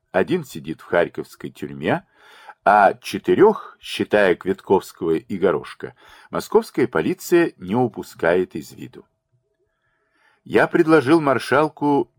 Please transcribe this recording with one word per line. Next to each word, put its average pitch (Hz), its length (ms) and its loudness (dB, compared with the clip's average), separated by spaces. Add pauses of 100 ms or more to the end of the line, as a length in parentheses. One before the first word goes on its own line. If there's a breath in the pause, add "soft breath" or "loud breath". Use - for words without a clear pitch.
(120)
один 131 320 -2
сидит 76 360 -14
в - 40 -20
харьковской 76 680 -4
тюрьме, 76 560 -8 (580 loud breath)
а 98 300 4
четырех, - 840 0
считая 101 560 0
Кветковского 90 840 -2
и 98 200 -8
Горошка, 80 580 -4 (360 soft breath)
московская 156 560 -2
полиция 175 720 -2
не 92 180 -6
упускает 90 800 -4
из 69 160 -14
виду. - 340 -20 (1400)
Я 120 220 0
предложил 160 540 2
маршалку 143 1000 0